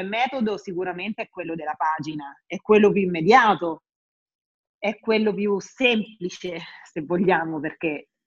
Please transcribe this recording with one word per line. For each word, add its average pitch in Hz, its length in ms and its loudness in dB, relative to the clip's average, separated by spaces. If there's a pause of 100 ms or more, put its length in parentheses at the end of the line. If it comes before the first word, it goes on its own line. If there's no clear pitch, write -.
metodo 220 540 -2
sicuramente 180 640 -6
è - 80 -12
quello 165 240 -8
della 151 220 -6
pagina, 156 600 -6 (100)
è 180 140 -10
quello 208 320 6
più 196 100 0
immediato, 180 800 2 (960)
è 208 200 -4
quello 220 340 2
più 202 280 0
semplice, 185 1000 -2 (320)
se 170 120 -8
vogliamo, 165 580 0
perché 151 480 -6 (180)